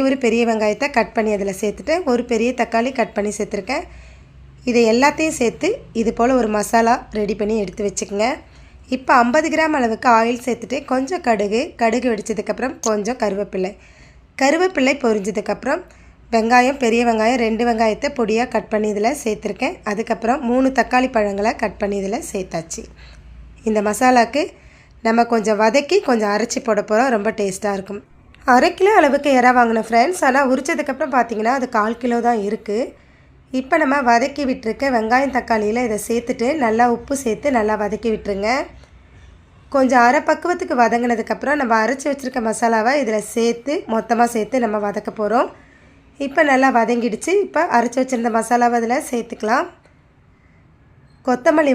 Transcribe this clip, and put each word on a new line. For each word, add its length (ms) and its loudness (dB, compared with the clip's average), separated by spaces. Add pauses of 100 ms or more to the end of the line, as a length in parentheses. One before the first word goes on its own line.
ஒரு 160 2
பெரிய 280 2
வெங்காயத்தை 460 0
கட் 200 2
பண்ணி 200 0
அதில் 260 -4
சேர்த்துட்டு, 320 -2 (180)
ஒரு 180 2
பெரிய 200 2 (100)
தக்காளி 400 0
கட் 160 -2
பண்ணி 220 -2
சேர்த்துருக்கேன். 460 -6 (840)
இதை 120 4 (100)
எல்லாத்தையும் 480 2
சேர்த்து 280 0 (340)
இது 180 0
போல 200 2
ஒரு 160 0
மசாலா 380 2 (240)
ரெடி 240 -2
பண்ணி 220 -2
எடுத்து 240 -8
வச்சுக்கோங்க. 400 -2 (680)
இப்போ 160 -2 (100)
ஐம்பது 320 2
கிராம் 260 0
அளவுக்கு 380 0
ஆயில் 280 0
சேர்த்துட்டு, 320 -4 (140)
கொஞ்சம் 360 -2
கடுகு, 340 0 (200)
கடுகு 300 0
வெடிச்சதுக்கப்புறம் 640 -6 (120)
கொஞ்சம் 360 -2
கருவேப்பிலை, 480 -4 (680)
கருவேப்பிலை 520 2 (100)
பொரிஞ்சதுக்கப்புறம் 800 -2 (540)
வெங்காயம், 480 4
பெரிய 260 2
வெங்காயம் 360 2
ரெண்டு 240 0
வெங்காயத்தை 500 0
பொடியா 260 0 (100)
கட் 200 -4
பண்ணி 180 0
இதில் 300 0
சேர்த்துருக்கேன். 520 -4 (180)
அதுக்கப்புறம் 580 -4
மூணு 180 2 (100)
தக்காளி 380 0
பழங்களை 360 0 (100)
கட் 180 -6
பண்ணி 220 -4
இதில் 280 -6
சேர்த்தாச்சு. 520 -8 (880)
இந்த 180 2
மசாலாக்கு 560 2 (640)
நம்ம 240 2
கொஞ்சம் 300 0
வதக்கி 360 2 (100)
கொஞ்சம் 260 2
அரைச்சி 340 -2
போட 220 0
போறோம். 260 4
ரொம்ப 140 -2 (100)
டேஸ்டா 380 -2
இருக்கும். 220 -12 (520)
அரை 240 6
கிலோ 220 4
அளவுக்கு 380 2
இறா 180 6
வாங்கினேன் 320 2
ஃப்ரெண்ட்ஸ். 400 2
ஆனா 120 4 (120)
உரிச்சதுக்கப்புறம் 640 -2
பார்த்தீங்கன்னா 420 0
அது 80 -2 (100)
கால் 260 0
கிலோ 160 -2 (100)
தான் 200 2
இருக்கு. 300 -4 (840)
இப்போ 220 -2
நம்ம 140 2 (120)
வதக்கி 420 2
விட்டுருக்க 360 -4 (100)
வெங்காயம், 400 0
தக்காளியில 520 0
இதை 100 -2 (100)
சேர்த்துட்டு 400 -2 (160)
நல்லா 220 2 (100)
உப்பு 280 -6
சேர்த்து 240 -2 (100)
நல்லா 240 0
வதக்கி 320 -4
விட்டுருங்க. 380 -4 (1200)
கொஞ்சம் 320 4
அரை 220 4
பக்குவத்துக்கு 540 -2
வதங்கினதுக்கப்புறம் 800 -2
நம்ம 220 0
அரைச்சி 280 -2
வச்சிருக்க 360 -6
மசாலாவை 540 0
இதில் 340 -4
சேர்த்து 400 -2 (200)
மொத்தமா 400 0
சேர்த்து 300 0
நம்ம 220 -2
வதக்க 320 -6
போறோம். 320 0 (760)
இப்போ 240 0
நல்லா 280 4
வதங்கிடுச்சு. 540 -2 (120)
இப்போ 180 -2 (160)
அரைச்சி 240 0
வச்சிருந்த 360 -2
மசாலாவை 440 2
இதில் 280 -2
சேர்த்துக்கலாம். 580 -4 (1600)
கொத்தமல்லி 460 2